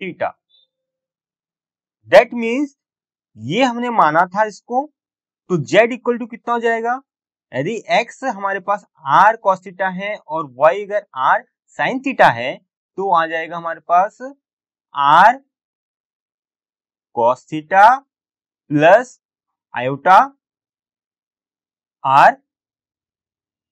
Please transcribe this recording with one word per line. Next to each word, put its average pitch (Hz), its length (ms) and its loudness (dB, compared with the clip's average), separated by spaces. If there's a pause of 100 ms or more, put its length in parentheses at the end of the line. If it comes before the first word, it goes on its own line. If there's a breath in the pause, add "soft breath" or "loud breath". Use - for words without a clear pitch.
theta। 151 320 -8 (1800)
That 226 280 4
means 240 400 -4 (600)
ये 143 280 -2
हमने 240 280 -4
माना 170 360 2
था 202 180 -4
इसको, 240 400 -8 (640)
तो 180 140 0
z 202 280 2
equal 240 260 -4
to 233 120 -12
कितना 240 240 -8
हो 240 60 -4
जाएगा? 233 400 -4 (520)
यदि 156 240 -6 (180)
x 233 320 -4
हमारे 196 360 -6
पास 185 220 -6 (260)
r 185 280 4
cos 190 240 -2
theta 190 320 -8
है 202 240 -10
और 156 320 -10 (120)
y 160 100 4 (100)
अगर 202 240 -8 (200)
r 180 120 2 (400)
sin 214 280 -4
theta 196 260 2
है, 123 240 -6
तो - 560 -12
आ 165 140 0
जाएगा 165 300 -10
हमारे 165 260 -10
पास 180 360 0 (760)
r 160 400 4 (1800)
cos 120 300 0
theta 156 380 2 (840)
plus 170 440 2 (600)
iota 139 440 0 (1900)
r 143 280 6 (1400)